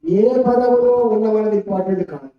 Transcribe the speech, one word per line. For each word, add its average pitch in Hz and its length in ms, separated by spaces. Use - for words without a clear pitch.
ఏ 180 180
పదవిలో 247 460
ఉన్నామనేది 214 460
ఇంపార్టెంట్ 190 420
కాదు 139 160